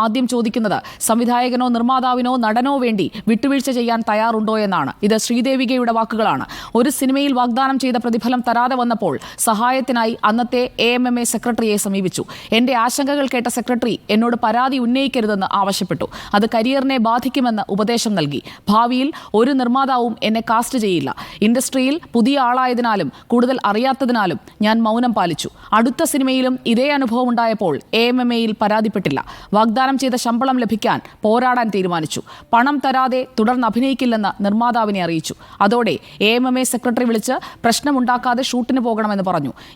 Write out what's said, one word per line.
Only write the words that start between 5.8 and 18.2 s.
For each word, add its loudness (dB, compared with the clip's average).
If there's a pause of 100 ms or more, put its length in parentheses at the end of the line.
വാക്കുകളാണ്. 0 (320)
ഒരു 4 (100)
സിനിമയിൽ 0
വാഗ്ദാനം 0
ചെയ്ത 0
പ്രതിഫലം 0
തരാതെ 2
വന്നപ്പോൾ 0 (320)
സഹായത്തിനായി 0 (160)
അന്നത്തെ 0 (240)
എ 4 (100)
എം 0
എം 0
എ -2 (100)
സെക്രട്ടറിയെ 0
സമീപിച്ചു. -2 (340)
എന്റെ 2 (100)
ആശങ്കകൾ 0
കേട്ട -2
സെക്രട്ടറി -2 (200)
എന്നോട് 2
പരാതി 0
ഉന്നയിക്കരുതെന്ന് 0 (120)
ആവശ്യപ്പെട്ടു. -2 (320)
അത് 4
കരിയറിനെ 0 (100)
ബാധിക്കുമെന്ന് 0 (120)
ഉപദേശം 0
നൽകി. -2 (280)